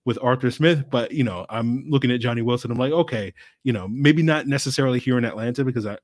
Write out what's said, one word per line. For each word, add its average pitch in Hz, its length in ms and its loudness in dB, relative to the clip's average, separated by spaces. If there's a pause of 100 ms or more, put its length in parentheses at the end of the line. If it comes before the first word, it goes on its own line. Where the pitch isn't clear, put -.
with 117 160 0
Arthur 127 300 2
Smith. 156 360 4
But, 120 220 -2
you 135 140 0
know, 92 260 -4
I'm 117 400 -2
looking 131 220 4
at 123 80 0
Johnny 117 200 -2
Wilson. 120 300 -2
I'm 120 80 -4
like, 131 140 0
"Okay, 123 420 -2 (300)
you 131 80 2
know, 95 160 -4
maybe 143 340 4
not 156 240 2
necessarily 135 540 0
here 127 180 2
in 120 60 0
Atlanta," 117 400 -4
because 123 200 -2
I, 104 200 -8